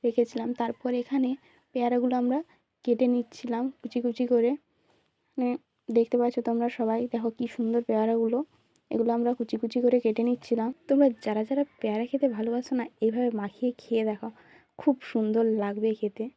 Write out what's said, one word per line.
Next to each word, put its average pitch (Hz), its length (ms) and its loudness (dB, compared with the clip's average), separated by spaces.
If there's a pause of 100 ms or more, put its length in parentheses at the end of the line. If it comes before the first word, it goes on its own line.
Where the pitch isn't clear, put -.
রেখেছিলাম, 233 440 0 (120)
তারপর 233 300 -4 (120)
এখানে 262 280 0 (420)
পেয়ারাগুলো 247 440 0
আমরা 247 220 0 (460)
কেটে 240 300 2
নিচ্ছিলাম 240 480 -4 (180)
কুচি 240 200 -6
কুচি 240 260 -2
করে। 240 240 4 (880)
মানে, 247 140 0 (360)
দেখতে 233 320 2
পাচ্ছ 240 160 0 (120)
তোমরা 233 200 0
সবাই, 226 380 -2
দেখো 233 240 -4
কি 240 160 -6
সুন্দর 233 420 -2
পেয়ারাগুলো, 226 500 2 (520)
এগুলো 233 220 0
আমরা 240 260 0
কুচি 226 180 -4
কুচি 226 280 -2
করে 247 200 6
কেটে 220 180 0
নিচ্ছিলাম। 233 460 -2 (200)
তোমরা 277 180 6 (180)
যারা 214 200 0
যারা 277 200 0 (160)
পেয়ারা 220 260 -2
খেতে 269 220 0
ভালোবাসো 233 460 -2
না, 240 100 0 (160)
এইভাবে 233 300 2 (100)
মাখিয়ে 202 300 -2 (100)
খেয়ে 226 240 0
দেখো, 214 240 -4 (500)
খুব 285 240 2
সুন্দর 220 420 0 (180)
লাগবে 208 320 0
খেতে। 214 300 -4 (120)